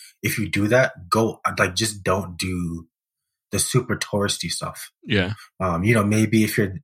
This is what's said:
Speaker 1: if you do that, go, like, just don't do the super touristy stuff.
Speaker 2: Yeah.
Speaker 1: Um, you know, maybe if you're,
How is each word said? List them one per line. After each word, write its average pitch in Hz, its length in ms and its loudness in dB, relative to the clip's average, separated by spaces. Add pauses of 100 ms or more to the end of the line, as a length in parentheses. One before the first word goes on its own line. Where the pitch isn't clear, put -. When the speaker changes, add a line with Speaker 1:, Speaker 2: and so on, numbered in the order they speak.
(220)
Speaker 1:
if 98 160 -2
you 98 120 -4
do 104 180 0
that, 120 400 2
go, 110 320 0 (180)
like, 92 180 0
just 104 260 -4
don't 92 340 -2
do 87 520 -4 (640)
the 101 60 -2
super - 380 0
touristy 101 540 -2
stuff. - 400 -10 (120)
Speaker 2:
Yeah. 104 300 0 (280)
Speaker 1:
Um, 87 240 0
you 117 100 4
know, 107 100 4
maybe 107 400 4
if 104 140 0
you're, 95 260 0